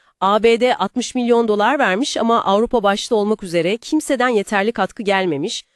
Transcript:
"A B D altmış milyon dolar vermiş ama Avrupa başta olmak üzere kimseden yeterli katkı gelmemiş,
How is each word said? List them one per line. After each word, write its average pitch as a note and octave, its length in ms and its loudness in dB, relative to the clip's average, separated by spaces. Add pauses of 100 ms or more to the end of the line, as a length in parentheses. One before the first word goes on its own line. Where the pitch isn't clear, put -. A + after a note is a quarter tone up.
(200)
"A G3+ 220 2
B A#3 180 4
D B3 160 2
altmış - 380 -6
milyon A#3 340 2
dolar G#3 300 0
vermiş A#3 380 0
ama A#3 280 0
Avrupa A3 380 0
başta G3 320 0
olmak G#3+ 280 0
üzere F3 340 -2
kimseden B3+ 520 -2
yeterli G#3+ 440 0
katkı G3+ 300 -4
gelmemiş, F#3+ 600 -2 (100)